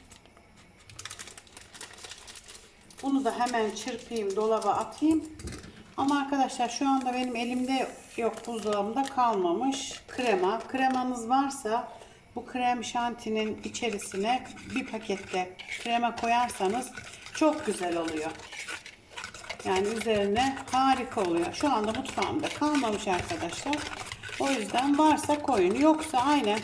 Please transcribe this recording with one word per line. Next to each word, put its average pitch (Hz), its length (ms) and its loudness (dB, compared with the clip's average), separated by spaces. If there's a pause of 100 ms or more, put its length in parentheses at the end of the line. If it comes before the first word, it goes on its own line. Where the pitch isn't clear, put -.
(3000)
Bunu 269 220 2
da 226 140 0
hemen 240 320 2
çırpayım, 220 680 -4
dolaba 214 340 4
atayım. - 540 2 (720)
Ama 277 220 4
arkadaşlar, 269 500 2
şu 277 200 0
anda 254 260 2
benim 254 220 -2
elimde 247 520 0 (280)
yok, 226 300 -2
buzdolabında 214 560 0
kalmamış 233 1040 0
krema. 208 500 2
Kremanız 254 720 0
varsa 247 640 0 (420)
bu 233 120 -8
krem 247 380 0
şantinin 220 800 -2
içerisine 214 840 -2 (280)
bir 254 120 -2
pakette 190 680 -4 (260)
krema 233 340 0
koyarsanız 233 760 0 (420)
çok 302 320 2
güzel 339 300 -2
oluyor. 320 340 -2 (1300)
Yani 196 240 2
üzerine 220 680 2 (160)
harika 254 500 4
oluyor. 175 300 2
Şu 294 200 2
anda 220 200 2
mutfağımda 226 560 -2
kalmamış 254 600 0
arkadaşlar. 190 680 -2 (640)
O 277 100 2
yüzden 254 480 2
varsa 294 440 4
koyun. 202 320 4
Yoksa 302 440 4
aynen 240 460 4